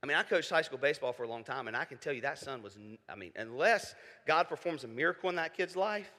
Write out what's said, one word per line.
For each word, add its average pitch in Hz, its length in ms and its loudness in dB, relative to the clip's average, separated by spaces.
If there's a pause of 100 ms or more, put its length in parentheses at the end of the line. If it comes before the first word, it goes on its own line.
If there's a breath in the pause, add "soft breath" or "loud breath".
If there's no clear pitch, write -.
I 139 40 -6
mean, 147 80 4
I 185 80 4
coached 175 260 2
high 160 120 6
school 139 160 -4
baseball 139 340 2
for 127 100 -6
a 117 60 -4
long 113 160 -6
time, 131 240 -4
and 110 80 -4
I 139 80 0
can 135 120 -14
tell 147 160 -4
you 120 100 -4
that 139 140 -2
son 135 240 -8
was, 101 160 -14
n-, 107 220 -16 (100)
I - 60 -10
mean, 95 220 -12
unless 139 580 2 (320 loud breath)
God 165 220 6
performs 160 340 -2
a 120 60 -10
miracle 165 420 0
in 175 60 0
that 160 180 -2
kid's 175 220 -2
life 208 420 0